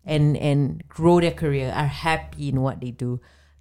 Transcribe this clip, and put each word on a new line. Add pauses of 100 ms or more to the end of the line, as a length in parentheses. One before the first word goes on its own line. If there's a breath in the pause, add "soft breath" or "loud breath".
and,
and
grow
their
career,
are
happy
in
what
they
do, (400 soft breath)